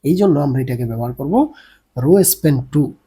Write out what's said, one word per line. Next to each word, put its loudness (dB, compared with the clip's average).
এই 0
জন্য 4
আমরা 0
এটাকে -6
ব্যবহার -6
করব -4
রো 2
স্প্যান 0
টু 2